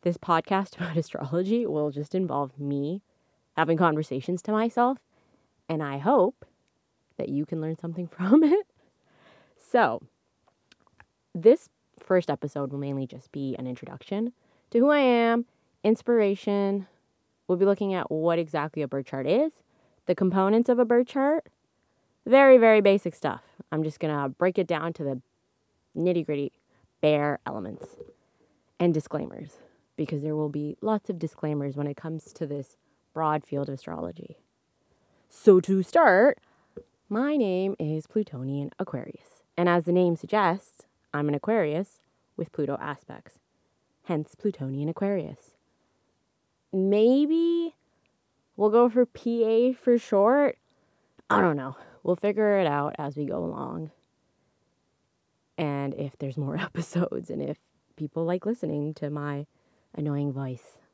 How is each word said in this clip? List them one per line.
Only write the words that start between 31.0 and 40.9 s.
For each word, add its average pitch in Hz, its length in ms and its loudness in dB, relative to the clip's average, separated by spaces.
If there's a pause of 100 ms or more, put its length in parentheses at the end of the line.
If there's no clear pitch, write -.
of 180 100 -6
disclaimers 147 560 -6
when 143 120 -6
it 143 100 -8
comes 160 360 -12
to 160 140 -10
this 143 300 -12 (360)
broad 151 320 -2
field 143 240 -6
of 135 60 -8
astrology. - 600 -12 (920)
So 190 320 6
to 190 220 0
start, 254 560 4 (680)
my 277 280 -2
name 190 420 -2
is 156 280 -6
Plutonian 139 720 -6
Aquarius. - 640 -12 (120)
And 175 140 0
as 175 160 2
the 175 60 -2
name 175 240 2
suggests, 196 720 -4 (260)